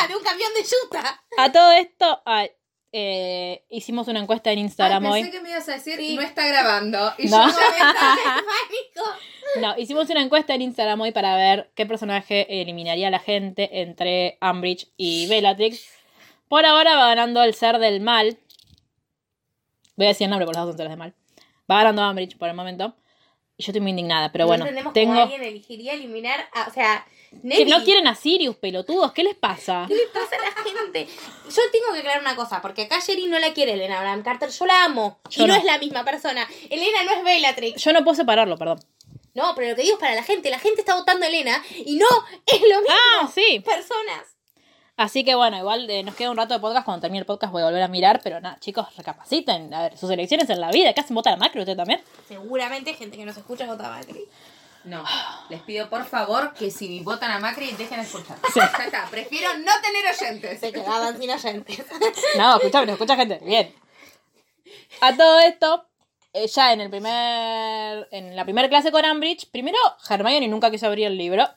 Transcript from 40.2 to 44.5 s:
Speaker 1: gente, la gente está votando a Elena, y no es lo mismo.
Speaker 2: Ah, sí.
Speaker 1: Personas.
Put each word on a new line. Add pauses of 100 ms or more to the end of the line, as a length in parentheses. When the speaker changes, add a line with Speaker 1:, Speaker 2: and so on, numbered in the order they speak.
Speaker 1:
gente,
la
gente
está
votando
a
Elena, (240)
y
no (400)
es
lo
mismo. (240)
Speaker 2:
Ah,
sí.
Speaker 1:
Personas. (640)